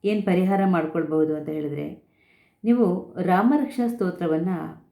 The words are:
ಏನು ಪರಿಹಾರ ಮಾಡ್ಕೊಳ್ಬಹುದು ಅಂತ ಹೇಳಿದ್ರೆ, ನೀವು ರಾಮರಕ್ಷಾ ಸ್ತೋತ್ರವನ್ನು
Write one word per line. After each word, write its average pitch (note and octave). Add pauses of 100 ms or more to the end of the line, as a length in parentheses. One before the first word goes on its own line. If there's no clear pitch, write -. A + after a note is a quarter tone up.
ಏನು G#3
ಪರಿಹಾರ F#3
ಮಾಡ್ಕೊಳ್ಬಹುದು D#3
ಅಂತ D3+
ಹೇಳಿದ್ರೆ, D3 (640)
ನೀವು G#3+
ರಾಮರಕ್ಷಾ A#3
ಸ್ತೋತ್ರವನ್ನು F3